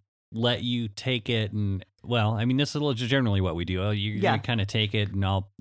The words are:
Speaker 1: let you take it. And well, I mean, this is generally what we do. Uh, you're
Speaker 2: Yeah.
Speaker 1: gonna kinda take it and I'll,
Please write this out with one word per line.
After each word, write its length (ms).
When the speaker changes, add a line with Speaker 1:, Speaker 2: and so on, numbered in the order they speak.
Speaker 1:
let 300
you 260
take 400
it. 240
And 320
well, 300
I 100
mean, 140
this 180
is 200
generally 440
what 160
we 80
do. 180
Uh, 100
you're 260
Speaker 2:
Yeah. 140
Speaker 1:
gonna 120
kinda 220
take 280
it 200
and 100
I'll, 260